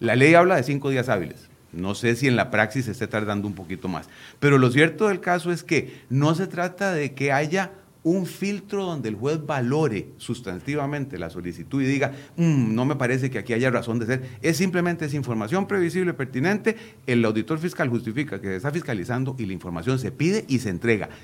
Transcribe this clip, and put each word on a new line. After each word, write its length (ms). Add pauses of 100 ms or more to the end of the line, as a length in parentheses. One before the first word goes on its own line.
La 160
ley 180
habla 220
de 60
cinco 280
días 180
hábiles. 400 (240)
No 220
sé 220
si 100
en 100
la 140
praxis 360
se 60
esté 140
tardando 400
un 80
poquito 340
más. 200 (320)
Pero 180
lo 120
cierto 380
del 120
caso 320
es 100
que 460
no 260
se 120
trata 460
de 220
que 180
haya 400 (320)
un 220
filtro 580
donde 240
el 60
juez 320
valore 640 (100)
sustantivamente 1000
la 120
solicitud 520
y 40
diga: 260 (240)
"Mm, 380
no 100
me 120
parece 340
que 80
aquí 160
haya 160
razón 280
de 80
ser". 160 (200)
Es 140
simplemente 480
esa 120
información 500
previsible, 480
pertinente, 600 (300)
el 180
auditor 340
fiscal 300
justifica 520
que 80
se 80
está 140
fiscalizando 680
y 80
la 60
información 460
se 140
pide 360
y 100
se 100
entrega 400 (160)